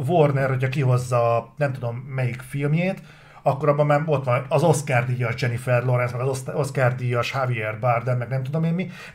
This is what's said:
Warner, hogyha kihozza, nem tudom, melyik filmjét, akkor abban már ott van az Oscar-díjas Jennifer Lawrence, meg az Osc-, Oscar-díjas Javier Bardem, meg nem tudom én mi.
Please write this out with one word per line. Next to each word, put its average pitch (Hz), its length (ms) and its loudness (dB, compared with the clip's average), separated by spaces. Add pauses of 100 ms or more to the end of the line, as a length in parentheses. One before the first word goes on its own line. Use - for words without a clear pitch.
Warner, 143 420 4
hogyha 131 200 0
kihozza, 123 880 2
nem 143 160 0
tudom, 120 240 -6
melyik 127 440 -4
filmjét, 160 600 -2 (440)
akkor 139 220 2
abban 147 180 4
már 147 200 4
ott 135 180 0
van 127 240 0
az 147 140 2
Oscar-díjas 123 800 0
Jennifer 120 420 0
Lawrence, 123 320 0
meg 123 100 -2
az 135 40 0
Osc-, - 240 -6
Oscar-díjas 123 800 0
Javier 113 460 -2
Bardem, 120 380 0
meg 117 100 -6
nem 131 140 -2
tudom 156 220 -2
én 165 100 0
mi. 180 160 -4 (240)